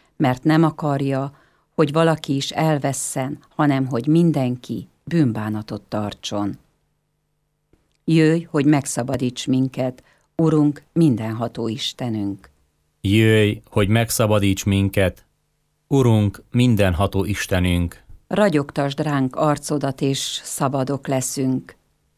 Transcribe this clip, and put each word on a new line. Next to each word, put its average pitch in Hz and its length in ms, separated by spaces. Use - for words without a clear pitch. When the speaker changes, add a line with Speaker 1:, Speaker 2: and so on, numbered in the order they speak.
Speaker 1:
mert 127 260
nem 156 200
akarja, 139 720
hogy 151 160
valaki 160 440
is 139 160
elvesszen, 143 880
hanem 135 320
hogy 120 200
mindenki 143 800
bűnbánatot 107 800
tartson. 104 760
Jöjj, 160 400
hogy 147 220
megszabadíts 131 840
minket, 131 560
Urunk, 151 480
mindenható 117 760
Istenünk. 107 840
Speaker 2:
Jöjj, 107 680
hogy 104 180
megszabadíts 107 760
minket, 98 600
Urunk, 113 640
mindenható 98 720
Istenünk. 90 800
Speaker 1:
Ragyogtasd 147 720
ránk 143 360
arcodat, 147 680
és 139 420
szabadok 135 640
leszünk. 131 680